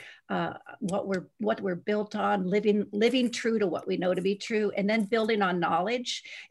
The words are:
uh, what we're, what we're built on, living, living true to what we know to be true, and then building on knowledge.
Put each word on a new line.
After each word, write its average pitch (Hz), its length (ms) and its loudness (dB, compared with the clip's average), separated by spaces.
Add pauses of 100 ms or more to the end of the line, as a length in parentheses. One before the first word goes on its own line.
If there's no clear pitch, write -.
(280)
uh, 170 280 -2 (240)
what 196 280 -2
we're, 185 200 -4 (100)
what 220 240 -2
we're 190 140 -2
built 208 420 -4
on, 202 280 0
living, 208 460 2
living 240 400 2
true 226 280 0
to 202 80 2
what - 200 -2
we 185 80 0
know 180 180 0
to 185 80 0
be 190 140 2
true, 214 400 -2
and 202 140 0
then 220 160 2
building 220 360 2
on 180 200 2
knowledge. 196 640 -2 (260)